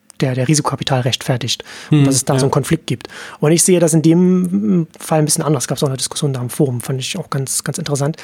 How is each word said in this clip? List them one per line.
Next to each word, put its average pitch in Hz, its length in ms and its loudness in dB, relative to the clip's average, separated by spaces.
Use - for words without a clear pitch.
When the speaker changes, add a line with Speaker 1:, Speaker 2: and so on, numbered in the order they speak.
Speaker 1:
der, 131 140 0
der 127 140 -2
Risikokapital 147 520 0
rechtfertigt 123 640 -2
und 151 100 6
Speaker 2:
Mhm, 139 40 6
Speaker 1:
dass 135 120 4
es 123 100 -2
da 147 80 2
Speaker 2:
ja. 131 60 2
Speaker 1:
so 131 40 2
einen 135 60 2
Konflikt 147 360 -2
gibt. - 220 -8
Und 151 140 2
ich 170 100 4
sehe 175 180 4
das 160 140 2
in 160 80 4
dem 180 840 4
Fall 156 220 0
ein 151 40 4
bisschen - 180 -2
anders. 147 240 0
Gab's - 160 -4
auch 147 60 0
eine 135 80 -4
Diskussion - 380 -4
da 123 80 -6
im 123 80 -6
Forum, 131 320 0
fand 131 180 -4
ich - 160 -8
auch 170 140 -10
ganz, - 340 -4
ganz - 140 -6
interessant, 147 460 -2